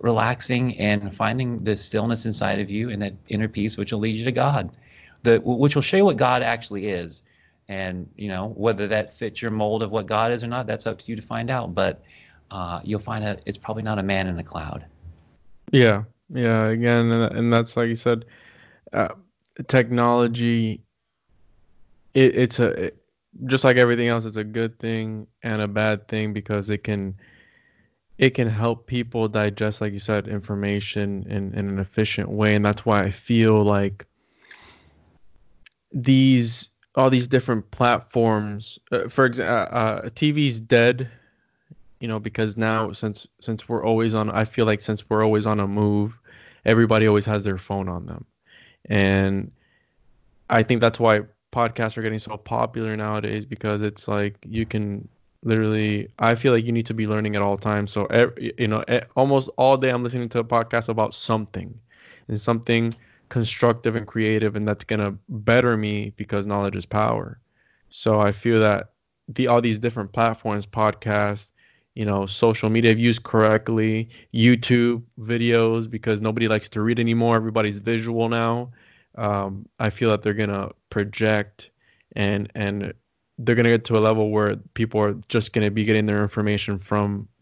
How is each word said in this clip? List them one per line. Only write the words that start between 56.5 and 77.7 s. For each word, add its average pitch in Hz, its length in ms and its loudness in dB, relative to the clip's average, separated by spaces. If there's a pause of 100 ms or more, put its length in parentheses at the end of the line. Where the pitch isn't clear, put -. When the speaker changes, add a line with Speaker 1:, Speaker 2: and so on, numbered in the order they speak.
Speaker 2:
like 117 120 4
you 117 80 -2
need 117 140 0
to 117 80 -6
be 110 120 -2
learning 107 300 -2
at 101 60 0
all 101 140 0
times. 104 360 -2
So, 101 140 -2
ev-, 117 340 4
y-, 117 180 -8
you 120 100 0
know, 107 220 -2
e-, 120 100 2 (160)
almost 135 400 2
all 131 200 6
day 131 140 0
I'm 123 120 -2
listening 120 280 -4
to 120 80 -2
a 113 60 0
podcast 117 440 0
about 110 260 -2
something, 107 640 -6 (500)
and 107 120 -6
something 117 540 0 (340)
constructive 117 680 0
and 107 100 -6
creative, 107 480 0
and 104 140 -2
that's 104 160 -4
gonna 104 280 -2 (160)
better 117 480 2
me 104 400 -4
because 101 300 -6
knowledge 101 300 -2
is 95 100 -8
power. 107 540 -2 (500)
So 107 300 2
I 104 100 4
feel 110 300 2
that 104 320 2 (360)
the, 123 200 -2
all 120 120 4
these 113 200 0
different 113 320 -4
platforms, 113 520 -2
podcasts, 104 840 -2 (460)
you 113 80 -4
know, 98 220 0
social 110 440 2
media, 113 220 4
if 110 80 4
used 117 240 2
correctly, 110 840 2 (240)
YouTube 120 680 4 (160)
videos, 113 720 0
because 110 300 -2
nobody 110 260 0
likes 107 220 0
to 107 140 -4
read 117 180 0
anymore. 117 340 2
Everybody's 110 460 0